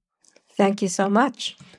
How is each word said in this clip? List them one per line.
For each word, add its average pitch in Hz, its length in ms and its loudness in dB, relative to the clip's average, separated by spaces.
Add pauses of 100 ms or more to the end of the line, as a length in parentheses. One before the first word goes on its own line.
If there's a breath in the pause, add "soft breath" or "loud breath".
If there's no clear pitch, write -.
(560)
Thank 202 280 2
you 185 60 0
so 196 200 -2
much. - 480 -2 (220 soft breath)